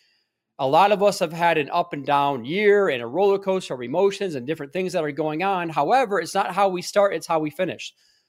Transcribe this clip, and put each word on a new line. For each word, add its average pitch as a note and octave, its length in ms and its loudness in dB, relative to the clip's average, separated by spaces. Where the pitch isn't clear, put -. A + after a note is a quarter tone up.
A C3+ 100 -2
lot E3 240 6
of G3 100 0
us G3+ 180 2
have E3+ 120 -2
had E3+ 240 2
an D3 140 -2
up F3 240 -2
and C#3+ 100 -8
down C#3+ 400 0
year G3+ 460 4
and B2 120 -2
a A#2 40 -8
roller F#3+ 320 2
coaster F#3+ 340 -4
of B2 100 -8
emotions F#3 520 0
and B2 120 -6
different D3 280 -6
things F#3 180 -4
that E3 120 -2
are D3 60 -4
going D#3 320 -4
on. F3+ 280 -2
However, F#3+ 500 2
it's E3 140 -6
not G3 200 -2
how G3 140 4
we F3+ 140 -4
start, G3+ 320 0
it's D#3 120 -6
how E3 140 0
we D3+ 100 -4
finish. D3+ 440 -6